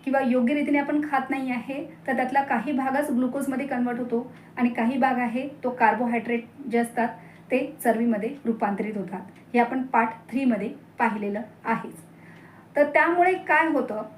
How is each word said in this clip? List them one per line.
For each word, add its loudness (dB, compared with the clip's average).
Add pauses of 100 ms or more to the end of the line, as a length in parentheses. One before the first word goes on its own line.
किंवा 2
योग्य 2
रीतीने 2
आपण 0
खात -2
नाही -4
आहे -6 (220)
तर 0
त्यातला 0
काही -2
भागच 0
ग्लुकोजमध्ये -2
कन्व्हर्ट -2
होतो -4 (240)
आणि 2
काही 0
भाग 2
आहे -2 (180)
तो 0
कार्बोहायड्रेट 0 (240)
जे 2
असतात 0 (420)
ते 2 (200)
चरबीमध्ये 2 (120)
रूपांतरित -2
होतात. -6 (340)
हे 6
आपण 0
पार्ट 2 (200)
थ्रीमध्ये 0 (300)
पाहिलेलं -2 (220)
आहेच. -4 (840)
तर 6
त्यामुळे 4
काय 4
होतं -2 (160)